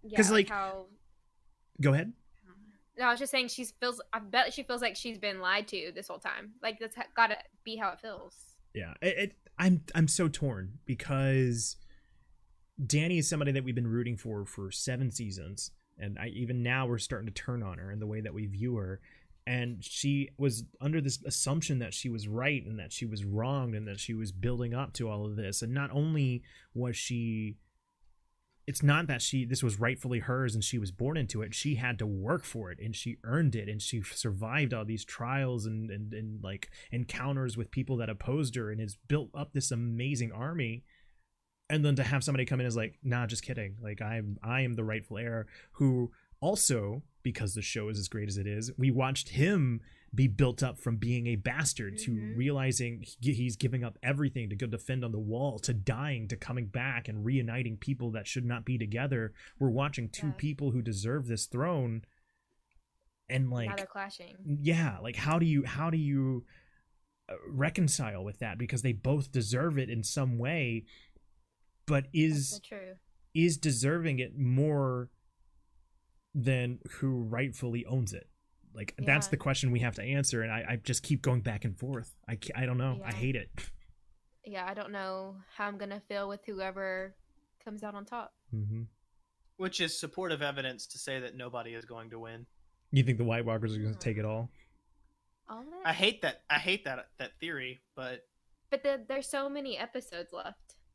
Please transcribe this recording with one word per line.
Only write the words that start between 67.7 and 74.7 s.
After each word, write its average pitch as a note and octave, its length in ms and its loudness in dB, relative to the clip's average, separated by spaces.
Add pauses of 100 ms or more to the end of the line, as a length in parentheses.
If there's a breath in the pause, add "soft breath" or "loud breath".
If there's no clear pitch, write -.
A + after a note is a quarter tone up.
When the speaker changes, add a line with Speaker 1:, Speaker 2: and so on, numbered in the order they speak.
Speaker 2:
with G2+ 160 -6
that? G#2+ 180 -4
Because B2 240 -2
they B2 120 4
both C3+ 380 2
deserve C3 460 2
it C3 120 0
in A2+ 140 -2
some B2+ 360 0
way, B2 460 0 (1000 loud breath)
but C#3 200 4
Speaker 1:
That's C#3 100 -6
Speaker 2:
is D3+ 360 4
Speaker 1:
so - 80 -6
true. F#3+ 340 -14 (400)
Speaker 2:
is E3 240 6
deserving C#3+ 600 2
it B2+ 180 -6
more C3 720 4 (1200)